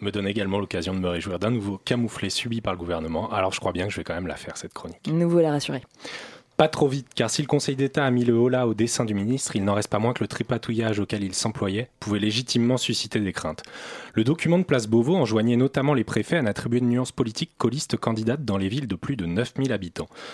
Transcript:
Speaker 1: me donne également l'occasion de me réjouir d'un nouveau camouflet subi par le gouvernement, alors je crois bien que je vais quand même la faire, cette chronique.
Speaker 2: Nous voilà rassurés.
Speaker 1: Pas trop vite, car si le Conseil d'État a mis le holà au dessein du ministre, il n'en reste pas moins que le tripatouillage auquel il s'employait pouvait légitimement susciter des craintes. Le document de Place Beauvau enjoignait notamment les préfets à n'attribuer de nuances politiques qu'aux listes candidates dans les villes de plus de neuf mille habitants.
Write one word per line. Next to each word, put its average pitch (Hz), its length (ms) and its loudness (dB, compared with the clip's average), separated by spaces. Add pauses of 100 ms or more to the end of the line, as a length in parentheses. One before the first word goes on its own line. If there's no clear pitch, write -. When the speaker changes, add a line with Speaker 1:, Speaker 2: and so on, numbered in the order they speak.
Speaker 1:
me 101 100 -4
donne 101 160 -2
également 101 320 -2
l'occasion 92 340 -4
de 95 60 -2
me 92 80 -2
réjouir 87 320 -4
d'un 104 120 0
nouveau 101 260 -2
camouflet 117 520 -2
subi 113 300 -4
par 101 140 -2
le 90 60 -6
gouvernement, 82 520 -4
alors 92 220 0
je - 80 -6
crois 92 100 0
bien 90 140 -2
que 104 80 -6
je - 40 -8
vais 78 60 -6
quand 82 120 -6
même 87 120 -6
la 76 80 -6
faire, - 220 -12
cette - 160 -12
chronique. - 340 -12
Speaker 2:
Nous 170 220 2
voilà 170 220 6
rassurés. 143 320 -2 (720)
Speaker 1:
Pas 156 120 6
trop 151 200 2
vite, 135 280 -2
car 113 160 2
si - 100 0
le 143 60 -4
Conseil 143 280 2
d'État 135 300 2
a 131 60 6
mis 123 140 4
le 117 100 6
holà 123 320 4
au 110 80 2
dessein 113 300 2
du 107 100 0
ministre, 113 400 -2
il 101 100 0
n'en 101 80 4
reste 104 140 0
pas 107 100 0
moins 117 160 2
que - 100 -4
le 104 40 0
tripatouillage 110 720 -2
auquel 101 240 -2
il 95 100 -4
s'employait 107 560 -2 (100)
pouvait 104 200 -2
légitimement 120 580 2
susciter 110 420 -4
des 95 140 -2
craintes. - 300 -8 (500)
Le 110 100 2
document 165 360 2
de 185 40 2
Place 127 220 2
Beauvau 117 300 4
enjoignait 117 400 4
notamment 139 400 2
les 113 80 2
préfets - 340 0
à 151 60 2
n'attribuer 117 360 0
de 123 60 2
nuances 123 260 2
politiques 117 460 -4
qu'aux 117 120 2
listes 127 280 -2
candidates 117 480 0
dans 101 120 0
les 98 120 0
villes 135 180 -2
de 104 60 -4
plus 135 220 -4
de 95 100 -4
neuf 92 320 -2
mille 135 160 0
habitants. 92 360 -6 (240)